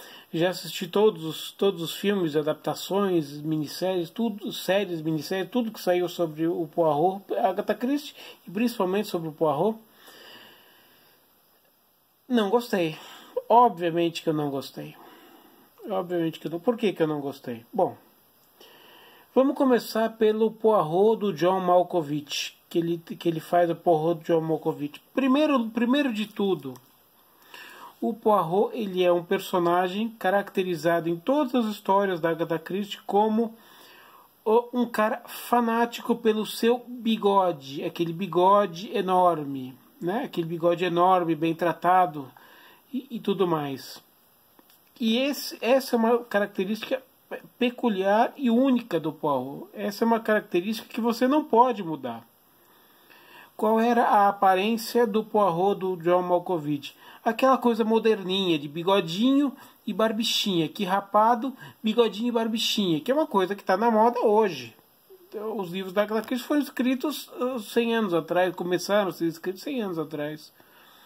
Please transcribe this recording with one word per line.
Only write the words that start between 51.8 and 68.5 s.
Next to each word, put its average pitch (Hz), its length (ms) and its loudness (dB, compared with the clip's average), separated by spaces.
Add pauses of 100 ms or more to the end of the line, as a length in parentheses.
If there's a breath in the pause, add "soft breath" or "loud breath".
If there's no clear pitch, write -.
mudar. 127 420 -8 (1300 loud breath)
Qual 220 220 2
era 240 280 4
a 202 220 6
aparência 202 800 2
do 214 160 0
Poirot 196 560 2
do 185 200 -4
John 175 240 2
Malkovich? 175 720 -2 (280 loud breath)
Aquela 247 320 2
coisa 233 280 2
moderninha, 196 760 0
de 143 80 -8
bigodinho 196 880 0 (320 loud breath)
e 208 60 -6
barbichinha, 208 760 0
que 202 140 -6
rapado, 214 720 0 (240 loud breath)
bigodinho 220 500 0
e - 20 -4
barbichinha, 214 680 0
que 240 120 -2
é - 20 2
uma 302 120 0
coisa 190 280 0
que - 80 -18
tá 190 140 2
na 226 120 2
moda 233 300 4
hoje. 202 560 2 (540)
Então, 214 280 -8
os 185 140 -6
livros 185 220 -8
da 202 100 0
Agatha 214 240 -2
Christie 247 220 -6
foram 294 120 2
escritos, 262 720 -4
ah, 247 260 -4
cem 233 340 -2
anos 214 200 0
atrás, 175 380 0